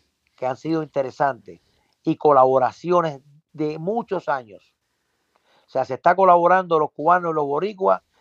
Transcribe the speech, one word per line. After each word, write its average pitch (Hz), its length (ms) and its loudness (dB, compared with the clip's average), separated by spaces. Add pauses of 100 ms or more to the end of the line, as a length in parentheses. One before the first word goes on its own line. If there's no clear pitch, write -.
(360)
que - 100 -8
han 127 120 -6
sido 160 240 -6
interesantes 131 800 -6 (420)
y 160 140 -2
colaboraciones 135 1040 2 (320)
de 156 260 -6
muchos 185 500 -6
años. 117 460 -10 (920)
O - 40 -20
sea, 131 160 -4
se 131 80 -8
está 170 200 2
colaborando 175 640 4
los 151 120 -2
cubanos 170 400 0
y 160 40 -4
los 151 120 -2
boricuas 185 560 -4 (180)